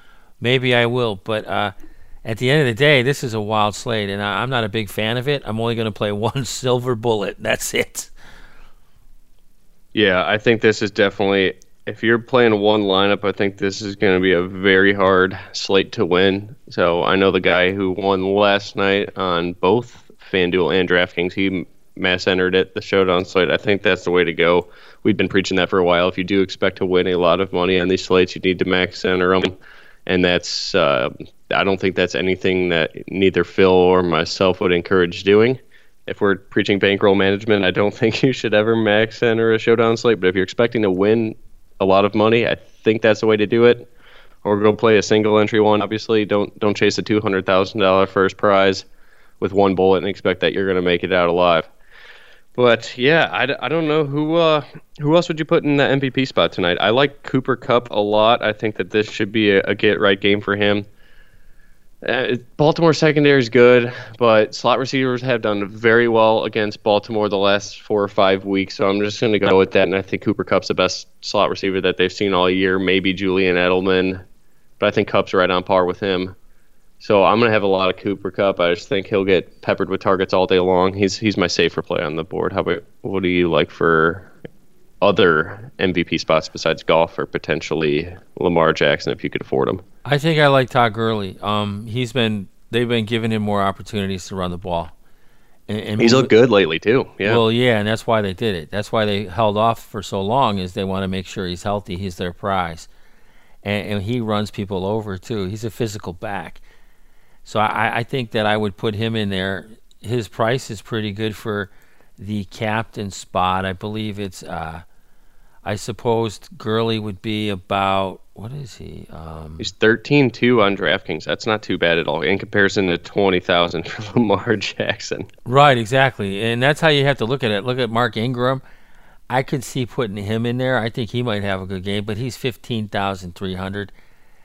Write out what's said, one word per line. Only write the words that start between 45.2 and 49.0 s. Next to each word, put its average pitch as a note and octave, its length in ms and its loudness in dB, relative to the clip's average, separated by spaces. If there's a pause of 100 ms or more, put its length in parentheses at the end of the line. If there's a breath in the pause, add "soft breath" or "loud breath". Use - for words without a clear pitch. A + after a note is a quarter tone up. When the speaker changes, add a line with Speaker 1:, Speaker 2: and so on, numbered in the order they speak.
Speaker 2:
entry G#2+ 220 2
one. G#2 240 4
Obviously, G#2+ 420 -2
don't, G2+ 320 -2
don't G#2 180 0
chase G#2 220 2
a F#2 60 -2
two G#2+ 180 0
hundred F#2+ 240 -2
thousand G2 360 2
dollar F#2+ 260 4
first F#2+ 300 0
prize G2 480 2 (540 soft breath)